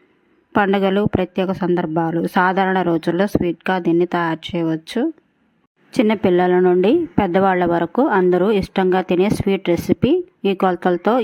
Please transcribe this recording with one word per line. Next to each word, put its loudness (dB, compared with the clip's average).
పండుగలు, 2
ప్రత్యేక -4
సందర్భాలు, -2
సాధారణ 0
రోజుల్లో 0
స్వీట్గా -2
దీన్ని 0
తయారు -4
చేయవచ్చు. -4
చిన్న 2
పిల్లల 2
నుండి 4
పెద్దవాళ్ళ 2
వరకు 0
అందరూ 2
ఇష్టంగా 0
తినే 2
స్వీట్ -2
రెసిపీ. 0
ఈ 2
కొలతలతో 0